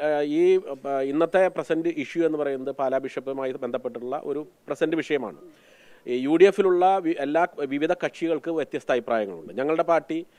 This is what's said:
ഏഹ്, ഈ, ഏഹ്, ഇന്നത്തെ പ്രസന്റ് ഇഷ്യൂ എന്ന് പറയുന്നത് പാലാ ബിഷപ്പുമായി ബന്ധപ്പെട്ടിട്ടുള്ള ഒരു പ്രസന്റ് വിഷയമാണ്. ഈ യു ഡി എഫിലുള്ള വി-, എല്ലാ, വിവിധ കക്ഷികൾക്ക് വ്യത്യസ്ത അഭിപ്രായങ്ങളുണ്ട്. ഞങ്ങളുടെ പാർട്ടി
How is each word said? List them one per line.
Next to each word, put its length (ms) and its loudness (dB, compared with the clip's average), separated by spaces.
ഏഹ്, 160 0
ഈ, 40 6
ഏഹ്, 200 0
ഇന്നത്തെ 320 2
പ്രസന്റ് 340 -2
ഇഷ്യൂ 200 -2
എന്ന് 180 0
പറയുന്നത് 380 -4
പാലാ 180 0
ബിഷപ്പുമായി 680 -6
ബന്ധപ്പെട്ടിട്ടുള്ള 580 -6
ഒരു 200 -6
പ്രസന്റ് 340 0
വിഷയമാണ്. 400 -4
ഈ 80 -2
യു 140 2
ഡി 100 12
എഫിലുള്ള 360 4
വി-, 200 0
എല്ലാ, 160 2
വിവിധ 200 0
കക്ഷികൾക്ക് 480 -4
വ്യത്യസ്ത 400 -6
അഭിപ്രായങ്ങളുണ്ട്. 600 -2
ഞങ്ങളുടെ 300 0
പാർട്ടി 340 0